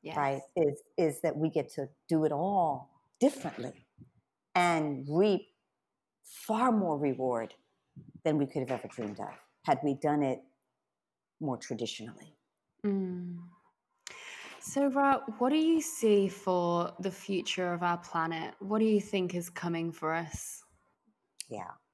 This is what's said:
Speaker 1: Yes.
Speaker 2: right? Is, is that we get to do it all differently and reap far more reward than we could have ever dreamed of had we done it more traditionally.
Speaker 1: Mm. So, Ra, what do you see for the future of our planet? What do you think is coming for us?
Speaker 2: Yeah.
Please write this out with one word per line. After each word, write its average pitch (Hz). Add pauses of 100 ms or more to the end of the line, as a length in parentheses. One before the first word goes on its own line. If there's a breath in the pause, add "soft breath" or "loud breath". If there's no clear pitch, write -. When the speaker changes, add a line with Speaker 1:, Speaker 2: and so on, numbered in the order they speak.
Speaker 1:
Yes. 160
Speaker 2:
right? 139 (160)
Is, 147 (140)
is 156
that 156
we 156
get 156
to 139 (200)
do 156
it 151
all 165 (280)
differently - (680)
and 156
reap 190 (800)
far 226
more 185
reward 127 (720)
than 151
we 139
could 135
have 127
ever 123
dreamed 104
of 104 (340)
had 139
we 143
done 147
it 131 (1000)
more 135
traditionally. - (500)
Speaker 1:
Mm. 180 (1200 loud breath)
So, 277
Ra, 269 (180)
what 254
do 302
you 320
see 208
for 175
the 190
future 185
of 175
our 175
planet? 165
What 208
do 220
you 214
think 185
is 175
coming 170
for 156
us? - (880)
Speaker 2:
Yeah. 95 (240)